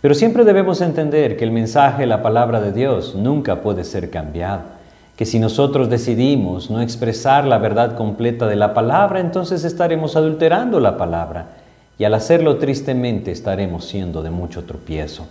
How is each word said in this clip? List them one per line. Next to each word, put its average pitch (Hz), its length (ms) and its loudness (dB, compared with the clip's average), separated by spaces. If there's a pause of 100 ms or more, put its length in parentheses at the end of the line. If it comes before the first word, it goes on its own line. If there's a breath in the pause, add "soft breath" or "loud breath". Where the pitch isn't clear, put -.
Pero 143 120 6
siempre 233 300 4
debemos 190 380 4
entender 151 560 0
que 120 60 -2
el 113 80 0
mensaje, 131 520 2
la 107 160 0
palabra 117 400 2
de 101 100 -2
Dios, 113 440 -2
nunca 113 480 -2
puede 95 200 -2
ser 87 280 -6
cambiado, 85 500 -6 (560 loud breath)
que 113 80 -4
si 110 140 -2
nosotros 131 500 2
decidimos 117 800 0
no 110 120 -2
expresar 123 640 0
la 123 100 4
verdad 110 400 0
completa 117 500 -2
de 104 100 2
la 104 180 2
palabra, 185 460 2
entonces 175 440 -2
estaremos 165 520 0
adulterando 165 640 2
la 104 180 2
palabra, 85 480 -4 (520 loud breath)
y 107 60 -2
al 107 80 2
hacerlo 160 460 2
tristemente 123 720 -2
estaremos 92 560 -4
siendo 90 360 -6
de 82 80 -6
mucho 87 340 -8
tropiezo. 78 680 -10